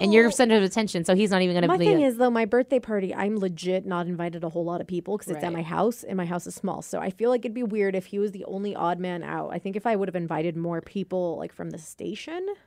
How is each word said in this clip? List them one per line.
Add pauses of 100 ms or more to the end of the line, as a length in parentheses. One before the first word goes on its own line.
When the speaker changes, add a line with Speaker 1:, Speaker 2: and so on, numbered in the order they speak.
Speaker 1:
and
you're
Speaker 2:
"Oh."
Speaker 1:
center
of
attention,
so
he's
not
even
gonna
Speaker 3:
My
Speaker 1:
be
Speaker 3:
thing
Speaker 1:
a
Speaker 3:
is,
though,
my
birthday
party,
I'm
legit
not
invited
a
whole
lot
of
people
'cause
it's
at
Speaker 1:
Right.
Speaker 3:
my
house,
and
my
house
is
small.
So
I
feel
like
it'd
be
weird
if
he
was
the
only
odd
man
out.
I
think
if
I
would
have
invited
more
people,
like,
from
the
station, (240)